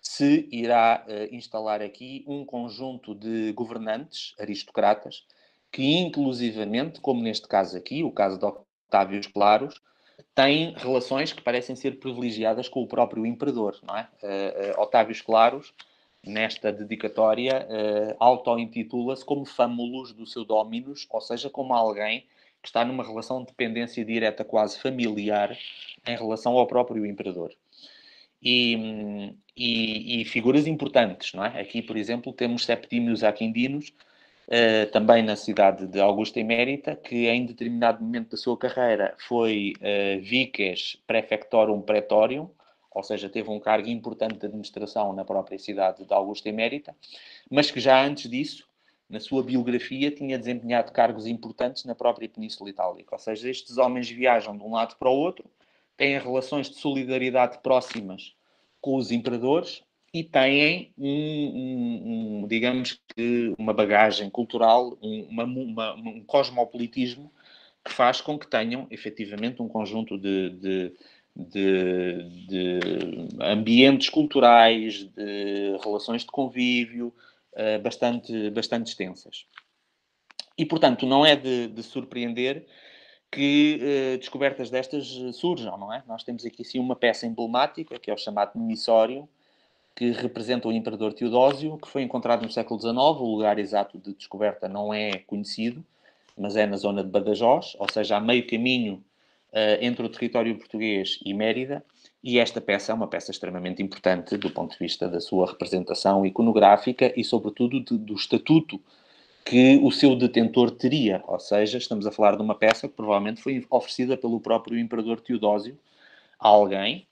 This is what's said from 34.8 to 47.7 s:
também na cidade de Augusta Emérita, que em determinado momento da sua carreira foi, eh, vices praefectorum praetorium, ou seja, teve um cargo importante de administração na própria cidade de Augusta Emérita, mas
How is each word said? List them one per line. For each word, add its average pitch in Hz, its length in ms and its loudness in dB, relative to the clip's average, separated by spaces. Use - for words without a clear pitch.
também 113 380 6
na 107 100 0
cidade 98 540 2
de 95 120 -2
Augusta 104 380 2
Emérita, 123 560 -2
que 120 320 -2
em 120 200 2
determinado 117 560 -2
momento 113 280 -6
da 110 60 -8
sua 120 200 -2
carreira 120 600 0
foi, 110 600 0
eh, 101 380 -2
vices 98 840 -2
praefectorum 107 800 0
praetorium, 107 640 2
ou 98 100 -8
seja, 101 260 -6
teve 107 220 -8
um 107 80 -6
cargo 107 300 0
importante 113 500 -6
de - 80 -10
administração 104 640 -6
na 95 120 -8
própria 95 340 -6
cidade 95 460 -4
de 101 100 -2
Augusta 101 340 -2
Emérita, 117 460 -4
mas 143 220 2